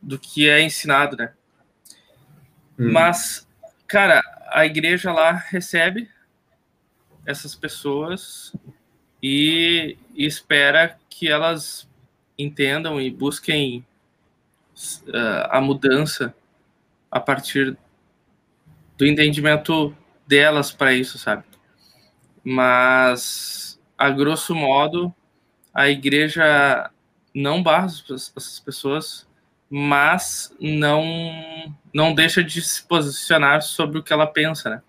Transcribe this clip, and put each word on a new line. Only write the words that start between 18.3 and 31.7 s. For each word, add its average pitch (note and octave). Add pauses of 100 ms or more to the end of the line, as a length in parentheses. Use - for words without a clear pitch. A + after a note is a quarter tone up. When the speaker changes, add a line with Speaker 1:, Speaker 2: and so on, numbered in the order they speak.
Speaker 1:
do C#3
entendimento D3+ (300)
delas C#3+
pra C3
isso, B2+
sabe? G#2 (1000)
Mas, B2+ (160)
a C3+
grosso D3
modo, D#3 (580)
a C#3
igreja C#3+ (440)
não C#3+
barra E3+
as E3+
pe-, -
essas -
pessoas, C#3+ (420)
mas C#3+
não, D3+ (880)